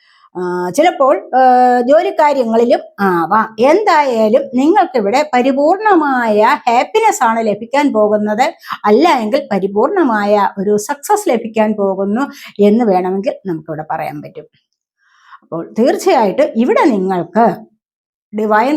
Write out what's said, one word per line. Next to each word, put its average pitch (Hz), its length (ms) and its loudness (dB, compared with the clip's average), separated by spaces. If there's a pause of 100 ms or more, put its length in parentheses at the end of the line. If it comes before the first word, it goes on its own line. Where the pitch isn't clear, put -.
(400)
ആ, - 20 -4 (340)
ചിലപ്പോൾ, 311 380 2 (240)
ആ, - 20 4 (480)
ജോലിക്കാര്യങ്ങളിലും 285 920 2 (260)
ആവാം. 185 400 0 (220)
എന്തായാലും 285 720 2 (160)
നിങ്ങൾക്കിവിടെ 277 600 2 (140)
പരിപൂർണമായ 277 1080 0 (280)
ഹാപ്പിനെസ് 381 600 0
ആണ് 226 120 -2 (100)
ലഭിക്കാൻ 233 460 -2
പോകുന്നത്, 214 500 0 (440)
അല്ല 240 140 4 (200)
എങ്കിൽ 254 180 -2 (100)
പരിപൂർണമായ 208 960 0 (140)
ഒരു 208 140 0 (120)
സക്സസ് 415 440 -2
ലഭിക്കാൻ 220 380 -2 (120)
പോകുന്നു 196 420 -2 (440)
എന്ന് 226 240 2
വേണമെങ്കിൽ 185 440 -2 (140)
നമുക്കിവിടെ 156 420 -10
പറയാൻ 151 320 -8
പറ്റും. 156 240 -18 (960)
അപ്പോൾ 165 180 -10 (160)
തീർച്ചയായിട്ടും 269 720 0 (140)
ഇവിടെ 440 220 2 (100)
നിങ്ങൾക്ക് 185 500 -2 (840)
ഡിവൈൻ 214 440 0